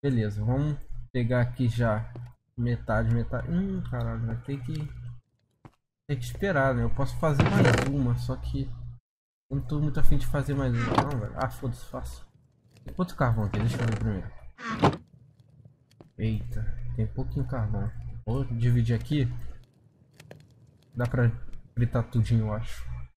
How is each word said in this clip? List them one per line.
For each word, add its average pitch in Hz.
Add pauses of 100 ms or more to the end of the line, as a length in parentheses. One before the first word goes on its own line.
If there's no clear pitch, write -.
Beleza, 107
vamos 143 (340)
pegar 123
aqui 120
já 113 (460)
metade, 117
metade. 120
Hum, 190
caralho, 117
vai 117
ter 139
que, 156 (1400)
ter 143
que 120
esperar, 139
né? 120
Eu 113
posso -
fazer 151
mais 123
uma, 127
só 127
que 135 (800)
eu 139
não 135
tô 151
muito 151
afim 143
de 131
fazer 139
mais 135
uma, 117
não, 143
velho. 104
Ah, 131
foda-se, -
faço. - (560)
Tem -
quanto 180
carvão 113
aqui? 98
Deixa 120
eu 120
ver 110
primeiro. 104 (1900)
Eita, 110 (320)
tem 113
pouquinho 131
carvão. 110 (360)
Vou 135
dividir 120
aqui. 135 (1700)
Dá 123
pra 120 (420)
fritar 120
tudinho, 113
eu 107
acho. - (240)